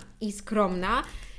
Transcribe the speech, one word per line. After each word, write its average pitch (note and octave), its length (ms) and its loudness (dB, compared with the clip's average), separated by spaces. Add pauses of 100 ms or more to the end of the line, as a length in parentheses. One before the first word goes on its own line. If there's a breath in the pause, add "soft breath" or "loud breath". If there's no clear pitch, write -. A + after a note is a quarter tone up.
(220)
i G#3+ 100 0
skromna, G3+ 720 2 (360 loud breath)